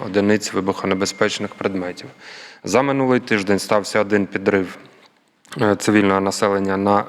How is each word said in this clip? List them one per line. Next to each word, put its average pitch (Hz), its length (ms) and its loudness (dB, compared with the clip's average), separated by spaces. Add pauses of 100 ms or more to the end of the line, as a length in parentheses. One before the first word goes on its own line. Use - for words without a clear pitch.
одиниць 101 460 2
вибухонебезпечних 98 1040 -2
предметів. 92 540 -6 (560)
За 107 180 2
минулий 135 380 2
тиждень 101 380 0
стався 107 420 0
один 101 260 2
підрив, 98 500 0 (840)
е, 104 160 4
цивільного 101 440 2
населення 98 560 0
на 101 320 2